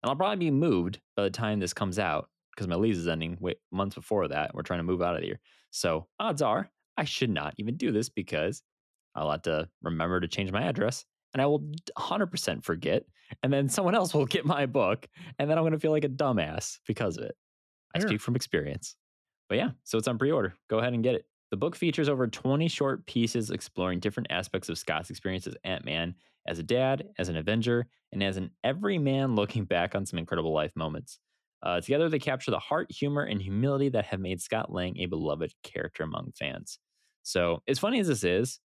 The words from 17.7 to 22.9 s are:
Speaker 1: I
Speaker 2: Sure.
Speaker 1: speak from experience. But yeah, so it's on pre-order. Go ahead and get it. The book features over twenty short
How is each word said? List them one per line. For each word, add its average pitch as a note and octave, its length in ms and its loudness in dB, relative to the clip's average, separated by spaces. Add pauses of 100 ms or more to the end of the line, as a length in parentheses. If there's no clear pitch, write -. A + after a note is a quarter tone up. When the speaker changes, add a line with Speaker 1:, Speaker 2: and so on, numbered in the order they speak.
Speaker 1:
I E3 40 2
Speaker 2:
Sure. G#3 100 2
Speaker 1:
speak G#2+ 120 0
from B2 160 0
experience. - 580 -2 (540)
But G#2 100 2
yeah, C#3+ 120 0 (120)
so - 140 -2
it's A2 120 2
on A#2+ 100 0
pre-order. B2+ 360 2 (140)
Go A2 100 2
ahead B2 140 0
and A#2 100 0
get B2 120 4
it. - 120 -4 (240)
The G2 60 -2
book D3+ 180 0
features D3+ 340 2
over C3 180 2
twenty C3+ 420 2
short C3+ 380 0